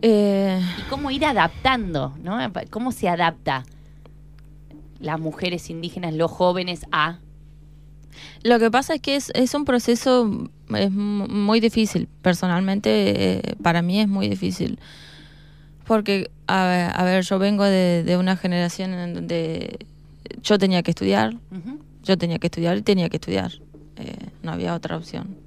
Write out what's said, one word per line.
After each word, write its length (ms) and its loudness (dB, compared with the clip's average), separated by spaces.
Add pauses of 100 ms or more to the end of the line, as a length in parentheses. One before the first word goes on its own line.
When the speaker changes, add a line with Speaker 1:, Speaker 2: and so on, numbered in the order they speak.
Speaker 1:
Eh, 580 4 (180)
Speaker 2:
Y 120 -8
cómo 200 -4
ir 140 -2
adaptando, 960 0
¿no? 160 -6 (320)
¿Cómo 220 -6
se 160 -2
adapta 560 0 (1400)
las 180 -4
mujeres 520 -6
indígenas, 440 -8
los 160 0
jóvenes 640 0
a? 260 0 (1200)
Speaker 1:
Lo 160 6
que 120 4
pasa 240 0
es 60 -4
que 160 0
es, 180 -4
es 200 2
un 100 0
proceso, 840 2 (260)
es 160 2
mu-, 380 -2
muy 320 2
difícil. 480 0 (140)
Personalmente, 1160 2
eh, 240 -6
para 200 2
mí 180 0
es 80 2
muy 200 0
difícil. 500 -4 (1080)
Porque, 440 0 (160)
a 200 2
ver, 280 2
a 100 0
ver, 200 2
yo 140 0
vengo 260 2
de, 400 4
de 120 2
una 200 2
generación 580 -2
en 200 -8
donde 640 -6 (640)
yo 160 4
tenía 240 4
que 80 0
estudiar, 440 2 (160)
Speaker 2:
Ujú. 300 -12 (240)
Speaker 1:
yo 140 2
tenía 200 -2
que 100 -2
estudiar 280 -2
y 60 -4
tenía 260 2
que 80 -6
estudiar. 360 -4 (440)
Eh, 180 -12 (280)
no 100 -8
había 220 -4
otra 220 -8
opción. 400 -12 (100)